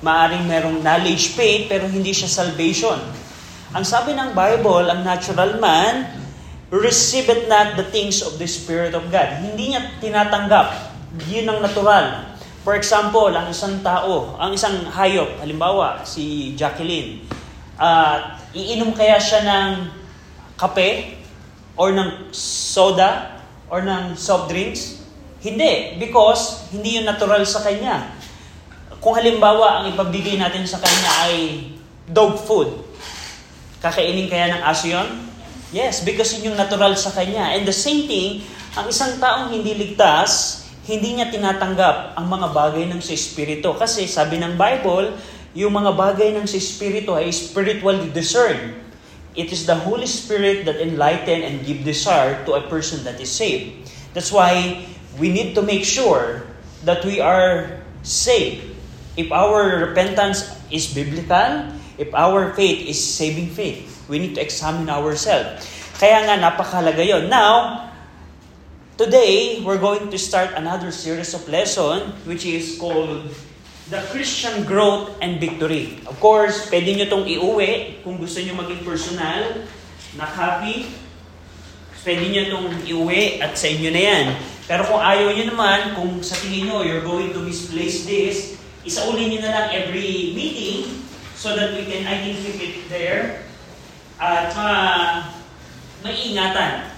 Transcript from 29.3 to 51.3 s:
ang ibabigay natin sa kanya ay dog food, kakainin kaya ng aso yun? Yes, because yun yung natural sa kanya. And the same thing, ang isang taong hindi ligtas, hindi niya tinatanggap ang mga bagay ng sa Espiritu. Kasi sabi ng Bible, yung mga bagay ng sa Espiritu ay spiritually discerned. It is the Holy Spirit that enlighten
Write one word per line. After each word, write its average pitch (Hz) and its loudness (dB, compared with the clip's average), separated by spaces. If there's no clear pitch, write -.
ang 190 -4
ibabigay 190 -2
natin 185 -2
sa 180 -6
kanya 175 2
ay 156 -4
dog 208 4
food, 147 0
kakainin 175 0
kaya 175 0
ng 170 -2
aso 156 0
yun? 180 -4
Yes, 220 -2
because 202 0
yun 208 -4
yung 208 -4
natural 196 4
sa 190 -2
kanya. 185 0
And 196 0
the 190 0
same 294 0
thing, 202 -2
ang 208 -4
isang 254 -2
taong 247 0
hindi 214 -2
ligtas, 196 2
hindi 214 -2
niya 233 -2
tinatanggap 190 2
ang 170 -4
mga 180 -2
bagay 151 2
ng 175 -6
sa 170 -6
Espiritu. 151 -4
Kasi 214 -2
sabi 165 0
ng 175 -4
Bible, 202 2
yung 202 0
mga 202 2
bagay 196 2
ng 208 -4
sa 196 -4
Espiritu 202 -4
ay 170 0
spiritually 190 -2
discerned. 151 0
It 165 -4
is 175 -6
the 165 6
Holy 226 -2
Spirit 196 0
that 151 -2
enlighten 165 0